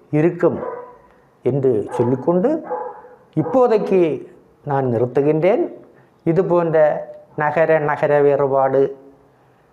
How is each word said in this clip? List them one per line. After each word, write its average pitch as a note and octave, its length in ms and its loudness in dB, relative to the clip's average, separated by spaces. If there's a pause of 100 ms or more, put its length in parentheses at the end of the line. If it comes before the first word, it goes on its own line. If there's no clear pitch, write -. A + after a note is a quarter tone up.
(100)
இருக்கும் E3 480 0 (840)
என்று B2+ 480 0
சொல்லிக்கொண்டு F3 720 0 (720)
இப்போதைக்கு F#3 960 0 (340)
நான் C#3 220 -2
நிறுத்துகின்றேன். D3 920 0 (440)
இது E3 200 2
போன்ற D#3+ 640 0 (280)
நகர, D#3 420 2
நகர D3 420 0
வேறுபாடு, C3+ 760 2 (760)